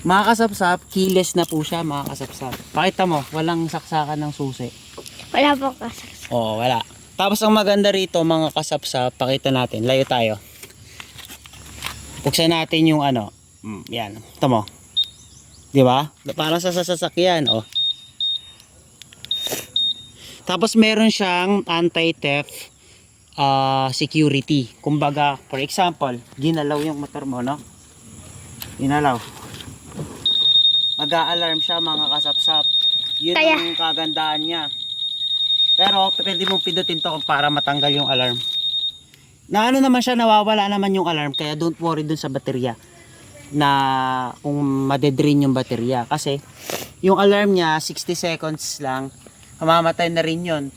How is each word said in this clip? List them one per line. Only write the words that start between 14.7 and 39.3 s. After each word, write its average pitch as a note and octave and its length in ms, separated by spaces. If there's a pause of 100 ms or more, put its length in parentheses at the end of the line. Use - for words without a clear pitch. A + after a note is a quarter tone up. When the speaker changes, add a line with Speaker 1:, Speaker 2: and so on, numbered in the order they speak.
Speaker 1:
Di C#3 80
ba? C3 320 (240)
Parang D#3+ 240
sa F3 140
sasakyan, F3 760
oh. G#2+ 160 (2750)
Tapos G#3+ 320
meron A3 320
siyang F#3 560
anti-theft, E3 1040 (640)
ah, C3+ 560
security. C#3+ 800 (100)
Kumbaga, C#3+ 560 (140)
for C3+ 100
example, D3+ 560 (220)
ginalaw D3 420
yung D3 220
motor C3+ 260
mo, B2 160
no? C#3+ 160 (1200)
Ginalaw. C#3 400 (1800)
Mag-a-alarm D#3+ 640
siya, E3+ 160
mga D#3 320
kasapsap. G2 560 (560)
Yun E4 160
Speaker 2:
Kaya D#4 160
Speaker 1:
ang E4 240
kagandahan D#3+ 640
niya. D#3+ 240 (1120)
Pero G3 320
pwede G3 320
mong G3 240
pindutin F3+ 320
to E3 140 (100)
para D3 320
matanggal C#3+ 400
yung C#3 160
alarm. B2+ 240 (1120)